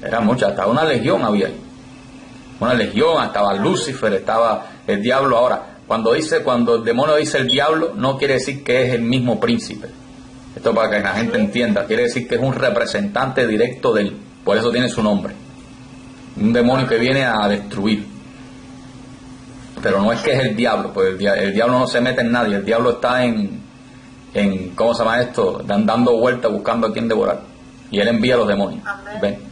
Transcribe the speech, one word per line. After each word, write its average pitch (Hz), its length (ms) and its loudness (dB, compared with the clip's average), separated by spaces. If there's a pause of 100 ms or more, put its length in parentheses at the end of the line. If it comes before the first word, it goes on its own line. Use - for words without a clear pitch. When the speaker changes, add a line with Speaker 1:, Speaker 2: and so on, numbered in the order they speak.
Speaker 1:
Era 113 180 -2
mucha, 107 280 2
hasta 95 180 -2
una 139 160 2
legión 123 400 0
había 104 240 0
ahí. - 120 -10 (1000)
Una 120 160 0
legión, 120 500 2
estaba 101 300 0
Lucifer, 110 580 0
estaba 113 540 0 (180)
el 101 160 0
diablo. 127 360 2
Ahora, 120 260 2 (240)
cuando 113 260 2
dice, 156 300 0
cuando 120 320 2
el 113 80 0
demonio 131 320 2
dice 151 240 0
el 123 80 0
diablo, 156 480 0
no 131 240 0
quiere 135 160 2
decir 135 280 -4
que 127 240 2
es 123 60 0
el 117 80 0
mismo 120 380 0
príncipe. 113 500 -2 (680)
Esto 113 200 0
para 110 160 2
que 104 120 0
la 98 100 -2
gente 117 260 -2
Speaker 2:
Sí. 107 40 4
Speaker 1:
entienda, 104 440 0
quiere 110 160 2
decir 120 240 -2
que 123 80 -2
es 113 60 0
un 131 120 0
representante 120 920 0
directo 117 460 0
de 107 100 2
él. 101 140 -4 (280)
Por 101 120 2
eso 117 140 2
tiene 123 180 0
su 117 120 -4
nombre. 101 320 0 (1000)
Un 104 160 2
demonio 123 360 4
que 113 100 2
viene 131 280 2
a 107 220 2
destruir. 101 600 -2 (1700)
Pero 98 200 2
no 107 120 2
es - 80 -4
que 147 100 0
es 131 80 2
el 117 160 -2
diablo, 107 380 0
pues 95 160 2
el 95 80 -4
dia-, 101 180 2
el 98 180 0
diablo 120 260 2
no 123 80 2
se 120 120 0
mete 123 220 0
en 117 100 2
nadie, 113 240 2
el 98 100 -2
diablo 117 260 2
está 123 340 0
en, 107 360 -2 (720)
en, 95 420 0
¿cómo 113 180 2
se 117 100 0
llama 113 180 2
esto? 101 440 0
Dan-, 101 200 2
dando 120 320 4
vueltas 120 340 2
buscando 113 360 0
a 107 60 -2
quien 113 140 -4
devorar. 104 340 0 (500)
Y 101 80 0
él 101 80 2
envía 120 280 2
a - 20 4
los 107 100 2
demonios. 101 400 -2
Speaker 2:
Amén. - 340 -10
Speaker 1:
¿Ven? 202 180 -4 (120)